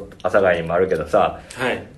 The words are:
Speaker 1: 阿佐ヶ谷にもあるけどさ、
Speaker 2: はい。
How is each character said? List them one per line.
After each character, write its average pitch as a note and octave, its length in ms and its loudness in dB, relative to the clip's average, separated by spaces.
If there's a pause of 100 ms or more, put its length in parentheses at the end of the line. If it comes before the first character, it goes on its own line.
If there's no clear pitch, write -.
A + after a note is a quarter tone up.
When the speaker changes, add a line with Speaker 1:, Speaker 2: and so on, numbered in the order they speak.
(240)
Speaker 1:
阿 F#2 60 -2
佐 - 40 -2
ヶ G#2 80 6
谷 F2+ 180 2
に E2 80 -6
も E2+ 60 -2
あ F2 40 2
る F#2 120 2
け F2+ 60 0
ど D#2 100 -4
さ、 F2 340 0 (140)
Speaker 2:
は B2 160 -4
い。 G2 120 -6 (160)